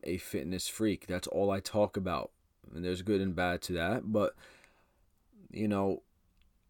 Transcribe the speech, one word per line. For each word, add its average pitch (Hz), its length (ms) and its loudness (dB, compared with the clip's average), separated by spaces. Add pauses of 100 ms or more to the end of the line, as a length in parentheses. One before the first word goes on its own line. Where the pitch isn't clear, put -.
a 90 140 -2
fitness 90 500 -4
freak. - 400 0
That's 90 200 -4
all 101 220 2
I 98 80 2
talk 104 380 2
about. 90 340 -2 (440)
And 85 100 -6
there's 90 180 -2
good 101 180 2
and 95 160 0
bad 90 260 2
to - 120 -6
that. 92 360 0
But, 107 240 2 (1160)
you 107 180 -2
know, 98 340 2 (680)